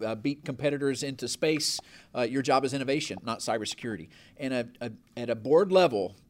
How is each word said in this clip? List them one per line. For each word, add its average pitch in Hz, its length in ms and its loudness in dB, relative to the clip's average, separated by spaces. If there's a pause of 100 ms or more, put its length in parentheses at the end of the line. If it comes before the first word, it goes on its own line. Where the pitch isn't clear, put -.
uh, 110 120 -2
beat 143 280 -4
competitors 139 580 -2
into 131 260 -6
space. 156 500 0 (360)
Uh, 123 80 -2
your 127 200 0
job 135 220 4
is 131 100 -2
innovation, 135 480 -2
not 113 160 -4
cybersecurity. 107 720 -4 (300)
And 135 140 -6
a, 120 140 -2 (140)
a, 123 100 -8 (260)
at 120 140 -4
a 117 60 0
board 156 340 4
level, 131 460 4 (140)